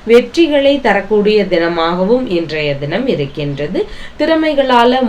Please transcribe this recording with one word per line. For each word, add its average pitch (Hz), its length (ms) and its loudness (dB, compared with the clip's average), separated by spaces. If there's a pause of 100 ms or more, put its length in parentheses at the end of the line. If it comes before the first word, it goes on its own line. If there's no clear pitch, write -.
(120)
வெற்றிகளை 277 600 2 (140)
தரக்கூடிய 208 500 2 (160)
தினமாகவும் 170 720 0 (140)
இன்றைய 151 320 -4 (100)
தினம் 180 320 -4
இருக்கின்றது. 147 680 -4 (380)
திறமைகளால 269 880 2